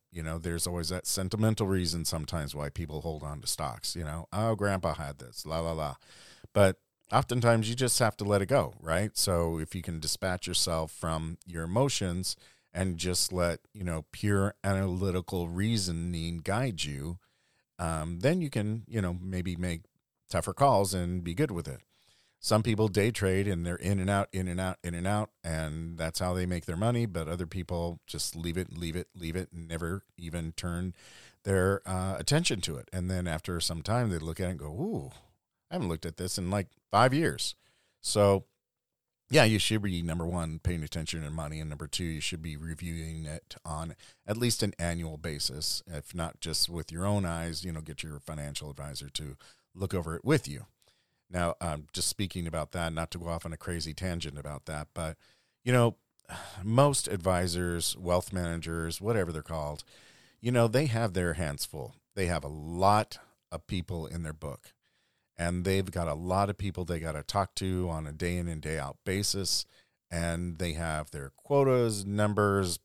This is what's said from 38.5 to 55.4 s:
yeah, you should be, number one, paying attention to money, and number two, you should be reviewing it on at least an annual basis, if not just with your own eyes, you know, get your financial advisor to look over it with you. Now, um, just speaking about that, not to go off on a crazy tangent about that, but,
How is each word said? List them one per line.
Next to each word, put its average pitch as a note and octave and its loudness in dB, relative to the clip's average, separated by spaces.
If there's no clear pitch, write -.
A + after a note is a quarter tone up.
yeah, C3+ 10
you A2 8
should G#2+ 2
be, F#2 0
number E2 -2
one, E2 -2
paying E2+ -2
attention D#2+ -6
to D2 -6
money, D#2 -6
and D#2 -8
number D2 -8
two, - -4
you D#2+ -4
should D#2+ -4
be D#2 -6
reviewing D#2+ -6
it - -10
on D#2+ -6
at G#2 -2
least A#2 0
an G2 2
annual E2+ -2
basis, D2+ -4
if D2+ -10
not E2 -4
just - 0
with E2+ -6
your E2+ -2
own G2+ 4
eyes, E2 -2
you F#2 -6
know, D#2+ -6
get D#2 -8
your D2+ -10
financial D2 -8
advisor C#2 -10
to C#2+ -8
look F#2 -2
over E2 0
it - -6
with C#3+ 4
you. C#2 -10
Now, F2 0
um, D2+ -4
just - -2
speaking F#2 -4
about D#2+ -4
that, E2+ -2
not D#2+ -4
to - -8
go E2+ -10
off E2 -4
on E2 -8
a D2+ -8
crazy D#2+ -6
tangent E2 -4
about D2 -10
that, D2+ -8
but, D#2+ -6